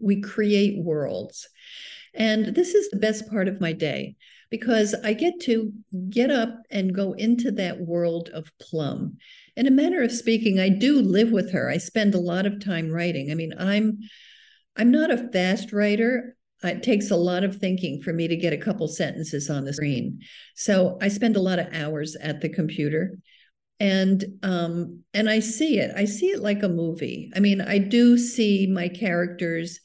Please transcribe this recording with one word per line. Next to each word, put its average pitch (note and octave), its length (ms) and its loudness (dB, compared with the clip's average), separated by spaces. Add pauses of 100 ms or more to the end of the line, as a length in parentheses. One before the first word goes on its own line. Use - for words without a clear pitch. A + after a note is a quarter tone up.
we G3+ 200 2
create G3+ 640 2
worlds. D3 640 -4 (680)
And A3 400 0
this F4 200 2
is G4+ 160 2
the G3+ 80 -2
best G#3+ 320 -2
part G3 180 0
of F#3+ 120 -4
my E3 120 0
day, D#3+ 440 -6 (340)
because A3+ 520 2
I G#3+ 120 0
get F4 280 -2
to A3+ 300 0 (380)
get A#3 200 2
up A#3 240 0 (160)
and F#3 240 -2
go F#3+ 200 -2
into A#3 380 0
that F3+ 280 -4
world E3+ 540 -2
of D#3+ 260 -12
Plum. - 560 -6 (400)
In A#3+ 100 0
a C#4 60 4
manner D#4 300 4
of A#3 100 0
speaking, A3 480 2
I F#3+ 80 4
do B3+ 320 4
live G#3 300 4
with G3 220 0
her. B2+ 180 0
I D3+ 80 -2
spend G3+ 360 2
a F3+ 60 2
lot F3 260 0
of G3+ 160 -4
time E3 280 -4
writing. D#3+ 400 -2
I D3+ 40 -4
mean, E3 240 -6
I'm, G#3 400 0 (760)
I'm A#3 140 6
not D4+ 200 6
a A#3+ 220 0
fast F#3 400 0
writer. G#3 640 2 (260)
It F3+ 200 -4
takes - 280 2
a F#3+ 60 4
lot F3+ 260 2
of G3 140 -2
thinking F3+ 460 -2
for F3 100 -4
me E3 160 0
to E3 80 -2
get E3 160 0
a D3 60 -2
couple E3+ 280 -2
sentences D3+ 600 -6
on C#3+ 160 -2
the C#3 80 -6
screen. C#3+ 480 -4 (360)
So F#3 440 2
I F#3+ 80 0
spend G#3 280 0
a G3 40 2
lot F#3 180 0
of E3+ 140 -4
hours D#3 440 -6
at D3+ 260 -8
the D#3 80 -2
computer, D#3+ 640 -2 (640)
and, F#3+ 440 2 (200)
um, E3+ 580 -4 (140)
and G#3+ 160 2
I A3 100 2
see D4 380 0
it. B2+ 180 0
I G3+ 80 0
see G#3 220 -2
it G4 160 -2
like G3+ 200 -2
a G3+ 60 2
movie. E3 640 -4
I F#3+ 60 0
mean, G3+ 220 4
I G3+ 160 0
do A#3+ 400 6
see G#3 480 2
my F3+ 220 0
characters F3 960 -4